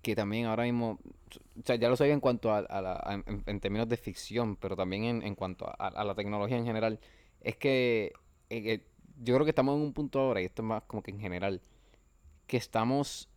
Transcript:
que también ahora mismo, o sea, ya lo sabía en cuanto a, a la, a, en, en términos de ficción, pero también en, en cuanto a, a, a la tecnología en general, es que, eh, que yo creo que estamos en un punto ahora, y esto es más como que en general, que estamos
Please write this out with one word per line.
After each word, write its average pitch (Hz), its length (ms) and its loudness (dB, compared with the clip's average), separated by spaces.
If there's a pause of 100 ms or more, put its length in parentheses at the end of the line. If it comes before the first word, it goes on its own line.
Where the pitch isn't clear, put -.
que 107 140 -2
también 107 320 0
ahora 113 160 0
mismo, 120 380 0 (600)
o - 40 -14
sea, 123 100 2
ya 117 140 4
lo 123 80 6
sabía 143 180 6
en 139 60 2
cuanto 117 320 2
a, 104 60 4
a 98 220 -4
la, 92 140 -4
a, - 200 -6
en, 101 300 -6
en 101 160 -4
términos 104 280 -2
de 117 80 0
ficción, 107 580 -4
pero 95 220 -6
también 95 260 -2
en, 117 220 -2
en 101 100 -4
cuanto 92 340 -6
a, - 80 -8
a, 104 120 -4
a - 160 -4
la 101 100 -2
tecnología 104 420 -2
en 117 100 0
general, 110 340 0 (400)
es - 160 -4
que, 123 560 2 (360)
eh, 113 140 -6
que 110 240 -2 (340)
yo 123 140 2
creo 139 100 6
que 151 60 4
estamos 135 260 4
en 151 60 2
un 147 100 -2
punto 139 280 -2
ahora, 123 200 4
y 90 40 0
esto 92 180 -6
es 110 60 -2
más 110 160 -2
como 107 180 -8
que - 80 -10
en 104 80 -10
general, 95 420 -2 (840)
que 127 100 -2
estamos 123 800 0